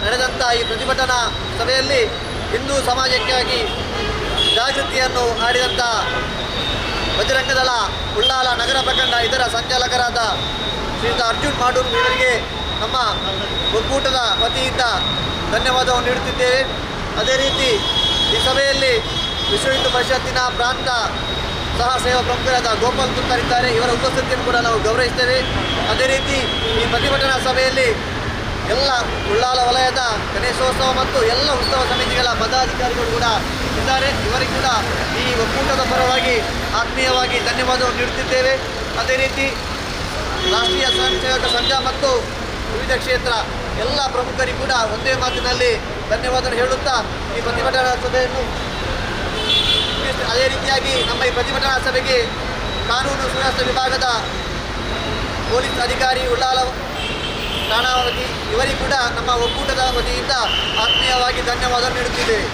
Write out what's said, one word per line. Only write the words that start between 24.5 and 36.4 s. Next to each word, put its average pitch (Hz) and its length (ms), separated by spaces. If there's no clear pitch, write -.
ನಾವು 226 180
ಗೌರವಿಸ್ತೇವೆ. 247 500
ಅದೇ 240 220
ರೀತಿ 269 240
ಈ - 20
ಪ್ರತಿಭಟನಾ 269 420
ಸಭೆಯಲ್ಲಿ 254 380
ಎಲ್ಲ 269 140
ಉಳ್ಳಾಲ 247 360
ವಲಯದ 254 340
ಗಣೇಶೋತ್ಸವ 254 540
ಮತ್ತು 262 180
ಎಲ್ಲ 269 140
ಉತ್ಸವ 254 220
ಸಮಿತಿಗಳ 247 380
ಪದಾಧಿಕಾರಿಗಳು 247 760
ಕೂಡ 233 100
ಇದ್ದಾರೆ. 269 300
ಇವರಿಗೆ 247 300
ಕೂಡ 262 120
ಈ - 20
ಒಕ್ಕೂಟದ 262 480
ಪರವಾಗಿ 254 440